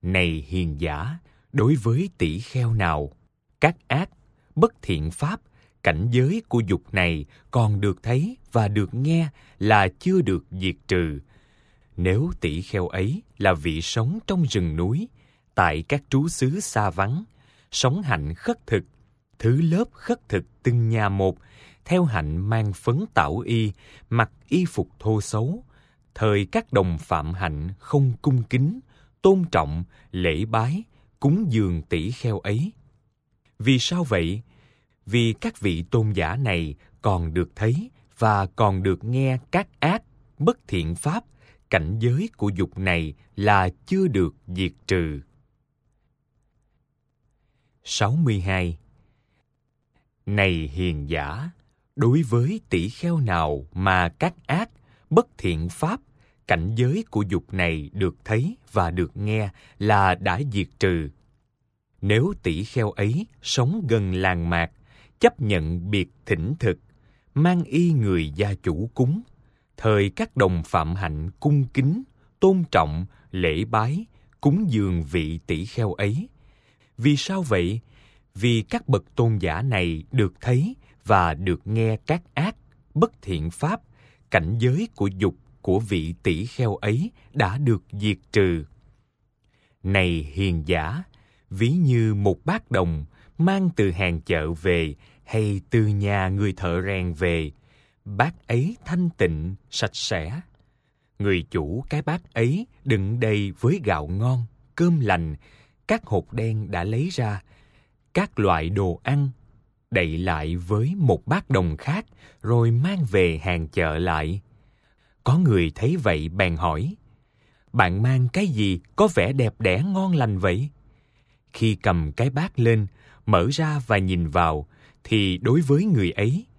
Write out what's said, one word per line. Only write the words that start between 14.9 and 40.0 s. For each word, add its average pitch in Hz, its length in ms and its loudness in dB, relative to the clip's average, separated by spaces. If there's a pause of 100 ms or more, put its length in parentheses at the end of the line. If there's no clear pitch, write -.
tại 80 280 2
các 143 280 -2
trú 143 180 2
xứ 156 320 -2
xa 104 300 -2
vắng, 104 340 -2 (460)
sống 143 320 0
hạnh 82 320 -2
khất - 320 -6
thực, 101 180 0 (540)
thứ 123 220 2
lớp 170 320 2
khất - 360 -6
thực 196 160 0 (180)
từng 120 260 2
nhà 110 200 0
một, 98 300 0 (460)
theo 180 200 2
hạnh 80 320 -2
mang 104 360 0
phấn 127 320 -2 (100)
tảo 78 240 2
y, 113 340 -2 (380)
mặc 117 200 2 (180)
y 185 160 2
phục - 240 -4 (100)
thô 110 220 0
xấu, 127 440 -4 (500)
thời 104 320 2
các - 260 -4
đồng 90 260 2
phạm 80 360 -4
hạnh 82 440 -6
không 139 340 0 (100)
cung 131 200 2
kính, 139 380 0 (420)
tôn 190 300 4
trọng, 80 320 0 (260)
lễ 87 340 0
bái, 113 380 -2 (380)
cúng 185 280 2
dường 95 340 0
tỷ 87 280 -4
kheo 117 280 -4
ấy. 123 340 -2 (840)
Vì 127 200 4
sao 175 260 -2
vậy? 98 380 0 (640)
Vì 117 340 2
các - 200 -6
vị 85 220 -2
tôn 110 300 0
giả 90 240 -2
này 87 380 -2 (280)
còn 85 320 0
được 87 220 -2
thấy 135 340 0 (280)
và 104 280 2
còn 95 360 0
được 95 220 0
nghe 131 340 0 (120)
các 180 180 -2 (120)
ác, 180 220 0 (360)